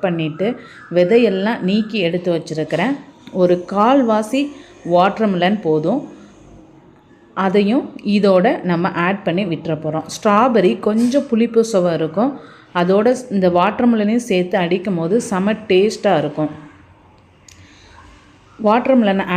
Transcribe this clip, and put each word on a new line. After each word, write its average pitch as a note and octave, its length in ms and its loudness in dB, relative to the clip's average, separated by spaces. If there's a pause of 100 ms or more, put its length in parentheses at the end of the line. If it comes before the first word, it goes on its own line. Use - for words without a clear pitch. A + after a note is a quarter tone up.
பண்ணிட்டு E3 420 -2 (500)
விதையெல்லாம் G3+ 720 2
நீக்கி G#3+ 380 -2
எடுத்து F3 300 -2
வச்சிருக்கிறேன். D#3+ 580 -4 (480)
ஒரு F3 140 4 (160)
கால்வாசி A3 680 2 (540)
வாட்டர்மெலன் F#3 720 2
போதும். D#3+ 340 0 (1400)
அதையும் G3+ 400 2 (320)
இதோட G3 360 4 (180)
நம்ம F3 200 0 (140)
ஆட் G3 240 -2
பண்ணி F3+ 240 0
விட்டுற D#3 320 -4
போறோம். D#3 320 -6
ஸ்ட்ராபெர்ரி G#3+ 560 2 (160)
கொஞ்சம் A#3+ 420 0
புளிப்பு A3+ 420 2
சுவை F3+ 280 2
இருக்கும். G3 340 -2 (480)
அதோட G#3 320 2 (220)
இந்த F#3 140 2 (100)
வாட்டர்மெலனையும் A3+ 720 0
சேர்த்து F3+ 320 0
அடிக்கும் F3+ 380 -2
போது G3 280 0
செம G3+ 260 -2 (140)
டேஸ்ட்டாக F#3+ 540 2
இருக்கும். - 260 -4 (2250)
வாட்டர்மெலனை A3 580 2 (120)